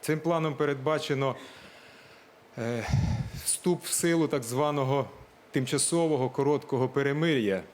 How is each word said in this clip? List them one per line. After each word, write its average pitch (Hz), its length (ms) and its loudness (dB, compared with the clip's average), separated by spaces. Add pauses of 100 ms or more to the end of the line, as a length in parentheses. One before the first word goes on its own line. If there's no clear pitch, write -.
Цим 151 200 -2
планом 160 340 0
передбачено, 143 800 0 (1200)
е, 117 280 -4 (580)
вступ - 400 -2
в - 80 -4
силу 165 360 2
так 139 140 0
званого 135 680 0 (420)
тимчасового 139 800 2
короткого 135 580 0
перемир'я 139 760 2 (120)